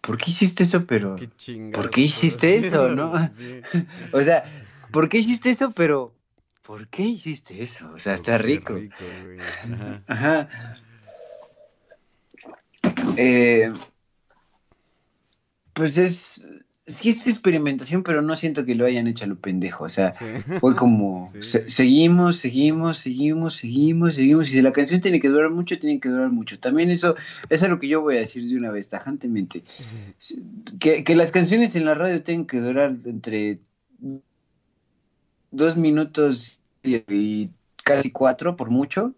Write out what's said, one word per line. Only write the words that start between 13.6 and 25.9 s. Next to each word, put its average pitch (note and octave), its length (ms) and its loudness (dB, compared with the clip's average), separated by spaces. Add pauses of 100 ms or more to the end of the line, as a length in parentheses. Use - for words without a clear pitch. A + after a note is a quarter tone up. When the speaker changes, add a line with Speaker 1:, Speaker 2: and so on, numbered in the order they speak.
Speaker 1:
pues D3+ 260 0
es, - 480 -2 (400)
sí - 240 0
es A3+ 160 0
experimentación, D#3 760 0
pero D#3 200 0
no D#3 140 -2
siento D3 280 -4
que B2 100 0
lo A#2 100 2
hayan B2 220 2
hecho A2+ 180 -4
a G2+ 40 -4
lo F#2 100 -6
pendejo. F#2 460 -4
O E2 40 -8
sea, F#2 240 0
Speaker 2:
Sí. - 120 -14 (360)
Speaker 1:
fue B2+ 160 4
como, G2+ 500 2
Speaker 2:
<laughs> - 60 -20
Sí, - 100 -14
Speaker 1:
se-, - 260 -2
Speaker 2:
sí. - 20 -8
Speaker 1:
seguimos, E3+ 680 6
seguimos, D#3 640 0
seguimos, D3+ 580 -2
seguimos, D#3 580 2
seguimos. C#3+ 340 4
Y C3 40 -4
si C3 100 6
la C3 100 6
canción C#3+ 280 2
tiene F3 200 2
que C#3 80 2
durar D3+ 220 4
mucho, F3 280 -4
tiene D3 220 -2